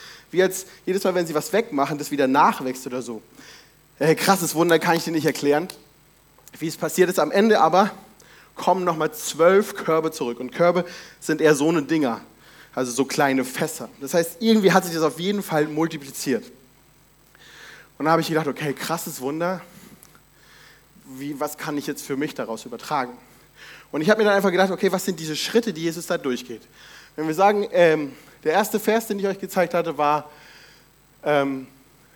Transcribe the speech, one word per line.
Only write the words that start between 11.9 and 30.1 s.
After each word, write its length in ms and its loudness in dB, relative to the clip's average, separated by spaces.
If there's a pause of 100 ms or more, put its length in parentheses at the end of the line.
also 180 -4
so 140 0
kleine 380 0
Fässer. 440 -6 (140)
Das 100 -10
heißt, 280 0
irgendwie 320 6
hat 120 4
sich 80 -8
das 100 -2
auf 160 0
jeden 240 -2
Fall 240 0
multipliziert. 800 -4 (1500)
Und 80 -4
da 60 4
habe 80 4
ich 80 -4
gedacht, 200 -2
okay, 240 -4
krasses 480 -8
Wunder, 400 -4 (1400)
wie, 340 -10
was 180 -6
kann 220 -6
ich 80 -6
jetzt 180 -8
für 120 -6
mich 180 -4
daraus 300 -8
übertragen? 520 -6 (760)
Und 80 -2
ich 100 2
habe 80 4
mir 60 2
dann 100 4
einfach 160 2
gedacht, 220 2
okay, 180 0
was 140 -2
sind 160 -4
diese 160 -8
Schritte, 360 0
die 100 -10
Jesus 240 -6
da 120 -2
durchgeht? 440 -6 (520)
Wenn 140 -6
wir 60 -4
sagen, 360 2
ähm, 400 4 (320)
der 120 0
erste 260 0
Vers, 260 0
den 140 -4
ich 80 -2
euch 100 -4
gezeigt 340 -2
hatte, 240 -2
war, 320 0 (920)